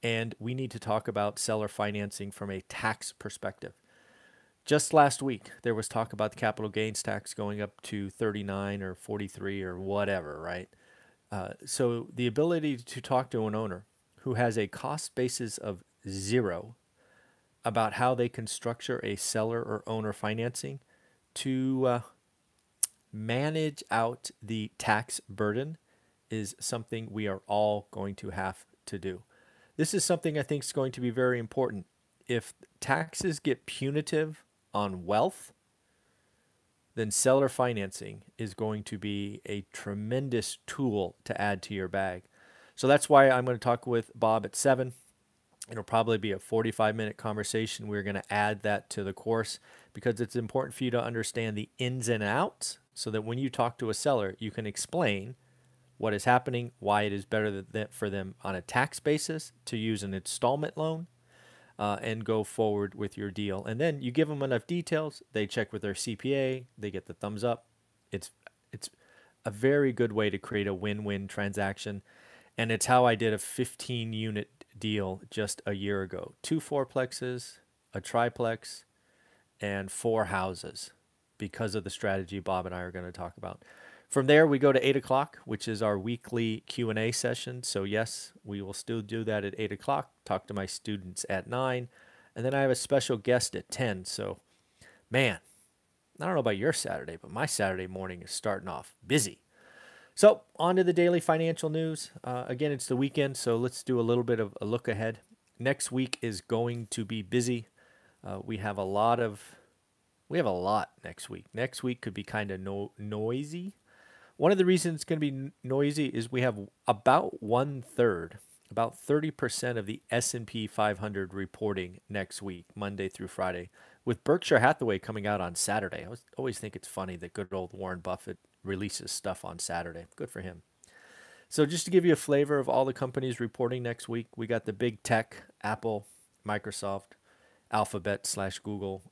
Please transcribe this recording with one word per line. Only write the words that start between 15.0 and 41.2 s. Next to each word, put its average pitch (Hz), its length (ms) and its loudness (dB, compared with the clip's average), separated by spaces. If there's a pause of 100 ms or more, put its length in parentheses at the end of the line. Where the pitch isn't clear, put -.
basis 123 420 -2
of 95 260 -8 (240)
zero 98 680 0 (880)
about 110 280 2
how 127 200 4
they 120 160 2
can 117 160 -8
structure - 580 -4
a 104 120 -2
seller 117 480 0
or 110 240 -4
owner 110 260 -2
financing 120 640 -4 (540)
to, 131 540 0
uh, 120 140 2 (1120)
manage 143 800 0
out 117 400 0 (140)
the 107 340 -2
tax - 440 0
burden 110 560 -2 (520)
is 107 300 -4
something 113 500 -6
we 107 160 -4
are 95 220 -2
all 104 420 2
going 101 240 -6
to 104 180 -8
have 95 340 -6 (200)
to 101 140 -8
do. 92 240 -6 (540)
This 160 160 2
is 190 100 2
something 160 340 2
I 143 60 2
think 143 180 -2
is - 120 -6
going 131 180 0
to 123 80 -12
be 123 100 0
very 123 300 4
important. 113 460 -2 (420)
If 120 260 0 (280)
taxes 160 580 0
get - 260 0
punitive 151 800 -2 (300)
on 101 320 -2
wealth, 110 480 2 (1400)
then 110 160 -2
seller 135 360 6
financing 107 760 -2 (140)
is 107 160 -6
going 107 300 -2
to 107 140 -8
be 101 480 -4
a 101 260 -6
tremendous 113 840 -2 (100)
tool 104 560 0